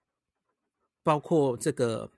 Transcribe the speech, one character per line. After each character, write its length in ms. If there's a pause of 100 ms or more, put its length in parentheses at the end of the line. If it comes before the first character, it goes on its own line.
(1000)
包 160
括 380
这 160
个 460